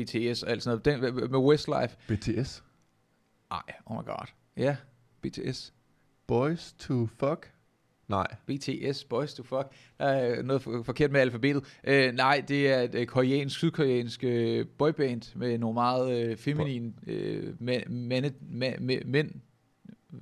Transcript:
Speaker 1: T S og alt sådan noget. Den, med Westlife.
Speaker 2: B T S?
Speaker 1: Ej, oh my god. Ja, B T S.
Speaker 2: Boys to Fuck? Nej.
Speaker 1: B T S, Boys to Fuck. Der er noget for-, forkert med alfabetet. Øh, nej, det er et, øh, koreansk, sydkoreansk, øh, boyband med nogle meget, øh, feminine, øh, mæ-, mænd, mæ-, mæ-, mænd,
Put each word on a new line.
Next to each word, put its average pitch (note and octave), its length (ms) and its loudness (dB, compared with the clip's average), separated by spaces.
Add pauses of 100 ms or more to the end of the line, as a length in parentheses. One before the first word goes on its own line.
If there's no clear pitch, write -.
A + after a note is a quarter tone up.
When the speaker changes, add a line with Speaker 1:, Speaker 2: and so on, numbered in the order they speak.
Speaker 1:
T A#2+ 300 -2
S - 60 -6
og - 80 -4
alt G#2+ 120 -2
sådan A#2 220 0
noget. B2+ 300 2
Den, B2 160 -2
med C3+ 80 4
Westlife. C#3 560 2 (120)
Speaker 2:
B - 40 -4 (100)
T A#2+ 260 -2
S? - 160 -16 (880)
Speaker 1:
Ej, F2 80 -6 (260)
oh A2+ 120 -8
my A2+ 80 -8
god. - 200 -8 (320)
Ja, C3+ 180 0 (460)
B - 120 -6
T C3 220 -6
S. - 180 -16 (540)
Speaker 2:
Boys C#3 520 0
to A#2+ 280 0 (120)
Fuck? D3 320 -2 (560)
Nej. G2 200 0 (200)
Speaker 1:
B - 20 -4 (120)
T - 80 -6 (260)
S, - 80 -10
Boys C#3 300 -2
to B2+ 100 -14
Fuck. C3+ 240 -4 (320)
Der C#3 60 0
er B2+ 380 2
noget C3 180 0
for-, A#2 220 -6
forkert C3+ 280 2
med C#3 100 6
alfabetet. C3 420 2 (200)
Øh, C3+ 300 4
nej, C3 340 4
det C#3 260 4
er B2+ 80 4
et, A#2+ 140 -2
øh, A#2 120 0
koreansk, C3+ 500 2
sydkoreansk, B2+ 640 2
øh, A#2 420 2 (120)
boyband C#3 440 0 (140)
med A#2+ 220 -2
nogle A2+ 160 0
meget, B2 440 2 (120)
øh, A2 80 -4
feminine, C#3 560 -2 (140)
øh, G#2 520 -4
mæ-, B2 300 -2
mænd, B2 360 -2 (160)
mæ-, C3 380 -4
mæ-, B2+ 260 -2
mænd, C#3 260 0 (920)